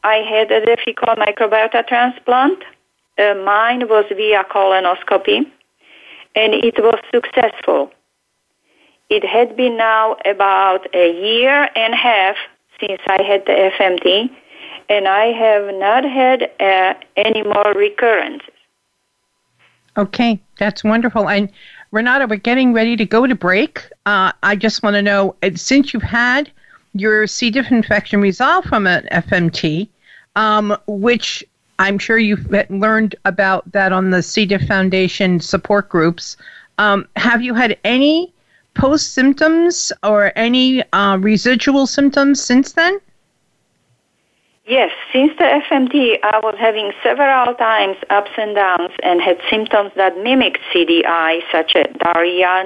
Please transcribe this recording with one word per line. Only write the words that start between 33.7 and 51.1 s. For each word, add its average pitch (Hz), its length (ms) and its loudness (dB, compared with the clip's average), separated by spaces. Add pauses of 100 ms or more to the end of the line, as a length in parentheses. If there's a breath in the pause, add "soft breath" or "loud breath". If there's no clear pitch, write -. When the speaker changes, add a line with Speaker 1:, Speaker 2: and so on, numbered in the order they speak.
Speaker 2:
that 190 200 0
on 185 180 0
the 180 120 0
C. 214 240 -2
diff 190 200 -2
Foundation 190 720 0
support 196 500 -2
groups, 170 480 -2 (420 loud breath)
um, 202 360 0
have 233 280 0
you 247 120 -4
had 226 300 0
any 294 480 0 (420)
post - 400 0
symptoms 320 800 2 (100)
or 208 320 2
any, 254 480 0 (100)
uh, 196 260 2
residual 247 680 2
symptoms 277 560 2
since 254 300 0
then? 359 260 0 (1700)
Speaker 1:
Yes, 226 240 0 (220)
since 269 240 4
the 349 80 2
F 285 260 2
M 262 180 2
T, 254 340 2
I 214 160 2
was 220 200 -2
having 214 320 0 (120)
several 247 520 2
times 214 420 0 (120)
ups 202 300 0
and 208 160 -4
downs 180 380 0 (100)
and 175 180 2
had 180 180 0 (120)
symptoms 214 460 0
that 190 260 0
mimicked 247 380 0 (120)
C 175 120 2
D 170 220 2
I, 165 360 0 (100)